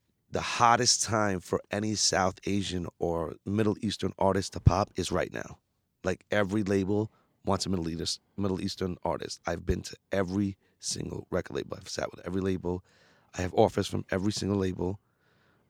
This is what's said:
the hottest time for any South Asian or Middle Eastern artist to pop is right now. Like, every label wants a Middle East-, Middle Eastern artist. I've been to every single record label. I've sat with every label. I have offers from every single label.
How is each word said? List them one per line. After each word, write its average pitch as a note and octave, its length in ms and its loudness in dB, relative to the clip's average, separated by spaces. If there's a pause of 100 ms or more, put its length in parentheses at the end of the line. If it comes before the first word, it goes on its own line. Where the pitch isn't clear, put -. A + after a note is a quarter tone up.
(320)
the E2 100 -2
hottest A#2+ 600 4
time G#2 360 2
for F2+ 200 -2 (120)
any G#2+ 240 -2
South F#2 500 2
Asian F2+ 420 -2 (120)
or E2+ 360 -2 (100)
Middle G#2 360 2
Eastern G2 380 -2
artist F#2+ 340 2
to - 60 -10
pop F2+ 360 4
is F2+ 160 -4
right E2+ 220 0
now. - 240 -8 (460)
Like, F#2 280 -4
every G#2 320 2
label G2+ 480 2 (340)
wants F#2+ 200 0
a - 40 -2
Middle E2+ 200 0
East-, E2 320 -4 (160)
Middle F#2+ 240 -2
Eastern F#2 420 -4
artist. C#2+ 440 -4
I've F2 180 -4
been F#2 180 0
to - 120 -14 (160)
every G2 440 0 (240)
single - 520 -6
record F2+ 240 -4
label. - 240 -6
I've - 100 -16
sat - 220 -4
with - 160 -14
every F#2 140 0
label. F2+ 420 0 (520)
I F2+ 60 -4
have F2+ 140 -2
offers G#2 320 6
from G2 240 -4
every F#2+ 200 2
single G2 280 0
label. F#2 400 -2 (680)